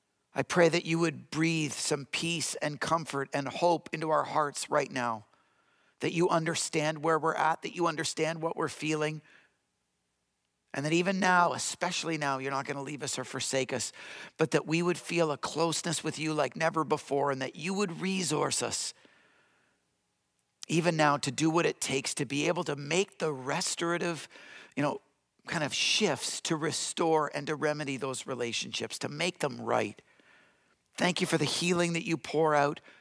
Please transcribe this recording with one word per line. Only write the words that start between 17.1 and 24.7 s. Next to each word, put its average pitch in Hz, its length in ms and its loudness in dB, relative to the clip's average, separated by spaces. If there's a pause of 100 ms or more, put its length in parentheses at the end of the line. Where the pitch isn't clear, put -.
and 135 100 -2
that 131 140 -6
you 170 180 -4
would 170 280 0
resource 165 600 0
us - 320 -4 (1800)
even 165 260 2
now 151 220 6
to 135 140 -4
do 151 180 2
what 160 160 4
it - 160 -2
takes 135 320 -2
to 147 120 -2
be 143 220 0
able 170 160 2
to 147 120 -4
make 151 420 -2
the 160 160 -2
restorative, 170 960 -2 (460)